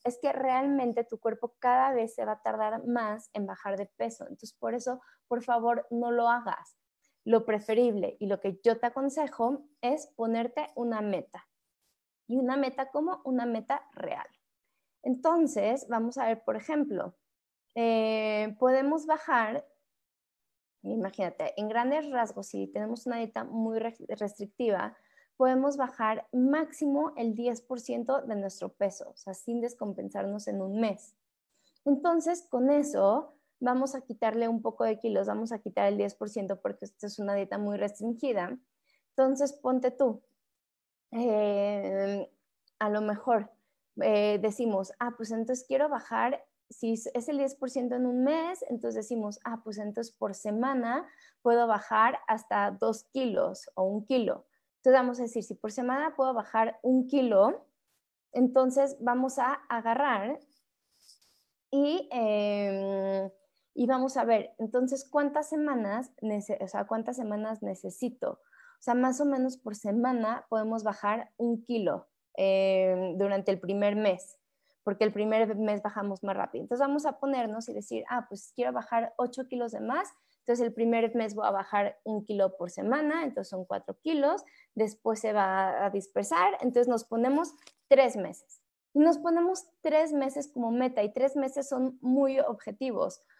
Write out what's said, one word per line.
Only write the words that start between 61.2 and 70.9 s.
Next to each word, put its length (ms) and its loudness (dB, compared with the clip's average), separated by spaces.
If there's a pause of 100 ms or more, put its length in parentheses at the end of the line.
y, 400 2
em, 1160 0 (440)
y 140 0
vamos 300 0
a 80 2
ver, 340 2
entonces, 500 -2
¿cuántas 400 0
semanas 640 -2 (100)
nece-, 400 -4
o 60 -6
sea, 180 -4
cuántas 320 -4
semanas 460 -6
necesito?". 760 -6 (400)
O 40 -20
sea, 120 0
más 260 2
o 40 2
menos 320 0
por 180 -10
semana 760 -2
podemos 340 -2
bajar 540 -2